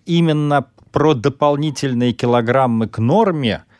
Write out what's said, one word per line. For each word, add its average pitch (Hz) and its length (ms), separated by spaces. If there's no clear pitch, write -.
именно 151 600
про 151 220
дополнительные 131 1000
килограммы 120 720
к - 120
норме. 143 680